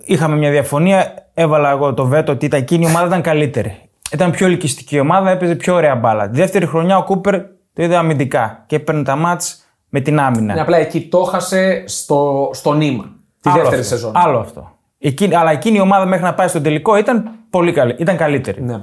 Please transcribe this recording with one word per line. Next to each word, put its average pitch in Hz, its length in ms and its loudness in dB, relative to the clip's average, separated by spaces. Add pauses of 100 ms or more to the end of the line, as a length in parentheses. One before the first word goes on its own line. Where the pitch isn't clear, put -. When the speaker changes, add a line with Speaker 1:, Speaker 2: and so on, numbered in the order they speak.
Speaker 1:
είχαμε 156 320 0
μια 147 140 2
διαφωνία, 156 640 0 (200)
έβαλα 151 360 2
εγώ 139 240 0
το 131 120 0
βέτο 147 260 2
ότι 139 140 -4
ήταν 139 140 0
εκείνη 165 240 0
η - 40 2
ομάδα 170 180 2
ήταν 175 160 0
καλύτερη. 139 560 -2 (340)
Ήταν 175 180 0
πιο 185 160 0
ελκυστική 170 520 -2
ομάδα, 180 320 2
έπαιζε 180 240 0
πιο 165 200 -2
ωραία 151 200 2
μπάλα. 110 360 0
Τη 120 60 -4
δεύτερη 185 300 0
χρονιά 165 320 0
ο 180 60 0
Κούπερ 190 360 -2 (320)
το - 100 -4
είδε 175 140 2
αμυντικά 143 680 0
και 151 100 -2
έπαιρνε 151 260 -2
τα 135 140 -2
μάτς 170 440 -4 (280)
με 139 120 -4
την 151 200 0
άμυνα. 113 340 0
Speaker 2:
Ναι, 156 60 -2
απλά 165 160 2
εκεί 160 320 -2
το 180 140 2
χάσε 185 640 -2
στο, 143 640 -2
στο - 200 -2
νήμα, 147 320 0 (360)
τη - 100 0
Speaker 1:
Άλλο 175 100 4
Speaker 2:
δεύτερη 131 200 2
Speaker 1:
αυτό. - 140 -4
Speaker 2:
σεζόν. 110 200 -4
Speaker 1:
Άλλο 160 240 2
αυτό. - 320 -10 (280)
Εκείνη, 160 360 0
αλλά 165 160 4
εκείνη 208 260 0
η 196 40 4
ομάδα 190 260 4
μέχρι 185 180 0
να 175 100 0
πάει 185 140 2
στο 170 120 -4
τελικό 156 360 0
ήταν 214 340 0 (200)
πολύ 175 220 0
καλή, 127 260 0
ήταν 170 180 0
καλύτερη. 143 460 -2
Speaker 2:
Ναι. 120 200 -6